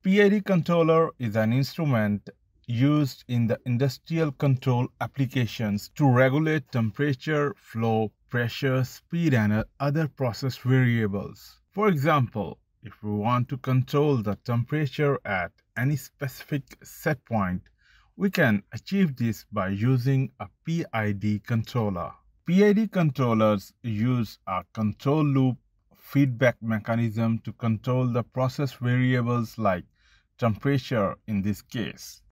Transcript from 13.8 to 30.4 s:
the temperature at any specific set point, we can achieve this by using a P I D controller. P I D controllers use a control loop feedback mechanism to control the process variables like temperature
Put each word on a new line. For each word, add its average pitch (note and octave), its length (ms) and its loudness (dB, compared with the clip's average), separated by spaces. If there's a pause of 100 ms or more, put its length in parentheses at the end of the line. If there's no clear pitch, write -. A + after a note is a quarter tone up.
the G#2 260 -4
temperature C#3+ 800 -2
at F#2 260 -4 (260)
any C3+ 200 -2
specific - 680 -8 (220)
set - 400 -6
point, F#2+ 380 -2 (520)
we G3 160 -2
can A2+ 400 2
achieve F3+ 460 -2
this A2+ 340 -4
by G2 200 -4
using C3 680 0
a G2+ 80 -10 (180)
P E3 280 -4
I G#2+ 180 -2
D G2+ 300 -2
controller. G#2+ 720 -4 (340)
P F#3 180 4
I G#3 80 6
D G#3 160 2
controllers A#2 840 2 (120)
use A#2 640 -2
a F2+ 240 -4
control A#2+ 520 -2
loop C3+ 320 2 (400)
feedback B2+ 640 0
mechanism A2+ 840 0
to A2+ 80 -8
control B2+ 560 0
the A#2 160 -2
process C3 480 -2
variables B2 840 0
like F#2+ 280 0 (520)
temperature A#2+ 800 0 (140)